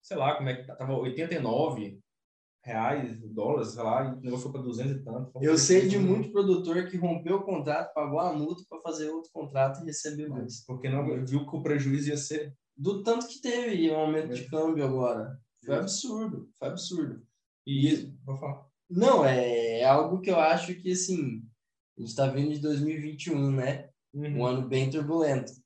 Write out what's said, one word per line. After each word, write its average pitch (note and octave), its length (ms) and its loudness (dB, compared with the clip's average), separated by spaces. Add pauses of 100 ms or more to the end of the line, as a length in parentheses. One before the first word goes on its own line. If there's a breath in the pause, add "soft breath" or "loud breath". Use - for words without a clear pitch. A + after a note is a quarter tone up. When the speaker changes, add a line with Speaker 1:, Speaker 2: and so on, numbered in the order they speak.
Speaker 1:
sei - 160 -8
lá, C#3+ 200 2
como C3+ 120 -2
é B2+ 80 -2
que - 100 -14
tá, - 100 -16
tava C3 200 -4
oitenta D#3+ 380 -4
e D#3 60 -2
nove A#2+ 580 -2 (680)
reais, A#2 600 -4
o - 40 -14
dólar, A2 360 -2
sei A#2 180 -8
lá, B2 220 0
e C3 80 -4
o B2+ 80 -10
negócio B2 240 -6
foi C3+ 80 -8
pra B2+ 100 -8
duzentos B2 300 -4
e C3+ 120 -6
tanto. A#2+ 260 -8
Então, C#3 120 -8
Speaker 2:
Eu D3 80 4
Speaker 1:
foi D#3+ 80 8
Speaker 2:
sei F#3 300 8
de G3+ 100 4
Speaker 1:
muito F#3 220 6
Speaker 2:
muito - 120 -4
produtor F3+ 540 2
que F#3 100 -6
rompeu E3+ 420 0
o G3 40 -2
contrato, D#3 500 -2
pagou D3 280 -2
a F3 120 0
multa D#3 360 -4
pra D#3+ 120 -14
fazer D#3 300 -6
outro E3 220 -8
contrato C#3 500 -2
e E3 40 -8
receber D3+ 420 -8
mais. B2 360 -10
Speaker 1:
Porque B2+ 240 -8
não C#3 160 0 (200)
viu C#3 200 0
que - 120 -10
o C3+ 60 -6
prejuízo C#3+ 480 0
ia D3 60 -2
ser D3 380 -6 (220)
Speaker 2:
Do F#3+ 260 -2
tanto A#3 240 0
que - 160 -16
teve A#3 480 2
um D#3 60 0
aumento D#3 360 0
de B2+ 120 -6
Speaker 1:
É. - 40 -14
Speaker 2:
câmbio D#3 360 0
agora. B2 520 0 (280)
Foi C3+ 100 0
Speaker 1:
É. - 40 2
Speaker 2:
absurdo, G#3+ 800 -6
foi B2 120 -6
absurdo. E3 520 -6 (460)
Speaker 1:
E C#3 280 2
Speaker 2:
E - 180 -6 (120)
Speaker 1:
vou C3+ 140 -8
falar. C#3+ 260 -10 (240)
Speaker 2:
Não, G3+ 360 6
é, A#2 560 4
é B2 40 2
algo D#3 360 6
que F#3+ 100 -2
eu F3 80 6
acho E3+ 380 4
que, F3+ 160 -2
assim, D3 500 -2 (560)
a - 20 -12
gente A2 140 -10
tá C3+ 140 2
vindo C#3+ 240 0
de D3 80 -4
dois D3 200 0
mil D#3 160 0
e D3 40 -6
vinte D3+ 260 -8
e E3+ 80 -2
um, C#3 160 2
né? C3+ 380 -2 (260)
Speaker 1:
Uhum. C#3+ 240 -4
Speaker 2:
Um C3 80 2
ano B2+ 220 -2
bem C3 200 2
turbulento. D3+ 600 0 (160)